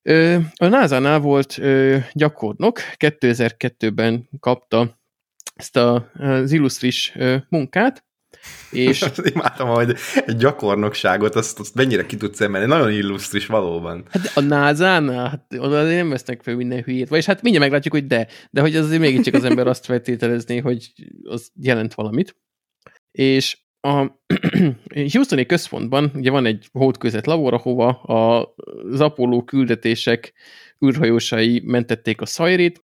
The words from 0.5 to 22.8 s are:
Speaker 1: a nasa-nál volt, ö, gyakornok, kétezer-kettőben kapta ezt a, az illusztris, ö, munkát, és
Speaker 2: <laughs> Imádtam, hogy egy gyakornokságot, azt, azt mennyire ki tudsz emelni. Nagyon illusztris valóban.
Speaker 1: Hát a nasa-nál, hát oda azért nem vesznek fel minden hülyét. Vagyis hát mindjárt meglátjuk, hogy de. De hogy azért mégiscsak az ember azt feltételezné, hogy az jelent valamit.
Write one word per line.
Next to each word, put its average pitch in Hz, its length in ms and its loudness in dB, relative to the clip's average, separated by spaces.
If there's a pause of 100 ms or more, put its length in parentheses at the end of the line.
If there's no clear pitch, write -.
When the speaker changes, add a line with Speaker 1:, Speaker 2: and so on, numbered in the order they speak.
Speaker 1:
a 175 120 0
nasa-nál 151 520 2
volt, 139 380 0
ö, 135 400 2 (160)
gyakornok, 151 640 -2 (180)
kétezer-kettőben 120 1300 0 (100)
kapta 120 600 -2 (560)
ezt - 220 -14
a, 120 360 2
az 135 380 -2
illusztris, 135 640 0
ö, 127 200 0 (140)
munkát, 185 540 -2 (680)
és 131 340 2 (100)
Speaker 2:
<laughs> - 180 -2
Imádtam, - 340 -2
hogy 120 280 2 (300)
egy 117 100 -2
gyakornokságot, 104 1000 0
azt, - 240 -4
azt - 160 -14
mennyire 120 300 0
ki - 120 -10
tudsz 101 240 -6
emelni. 101 260 0
Nagyon 139 240 2
illusztris 101 540 -4
valóban. 85 640 -4
Speaker 1:
Hát 180 260 -4
a 143 60 2
nasa-nál, 147 880 0
hát - 160 -10 (120)
oda 139 220 -2
azért 165 180 0
nem 175 120 -2
vesznek 127 340 -6
fel 120 120 -6
minden 123 280 -6
hülyét. 127 260 -6
Vagyis 151 160 0
hát 190 160 -2
mindjárt 185 240 4
meglátjuk, 143 280 0
hogy 143 140 -2
de. 117 200 0 (240)
De 135 100 0
hogy 156 140 2
azért 160 260 2
mégiscsak 131 320 2
az 131 100 2
ember 123 240 2
azt 123 180 -2
feltételezné, 120 720 -2
hogy 120 360 -6 (300)
az - 260 -12 (120)
jelent 113 320 -2
valamit. 110 420 -4 (760)